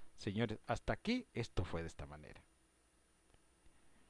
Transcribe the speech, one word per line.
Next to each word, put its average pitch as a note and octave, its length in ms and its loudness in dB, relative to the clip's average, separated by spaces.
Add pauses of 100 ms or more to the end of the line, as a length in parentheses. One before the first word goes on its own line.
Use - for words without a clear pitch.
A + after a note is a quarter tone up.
(160)
señores, A2 500 2
hasta A2+ 280 2
aquí A#3+ 400 0
esto A2 320 0
fue E2 160 0
de E2 60 -2
esta D2 180 -8
manera". D2 360 -12 (1700)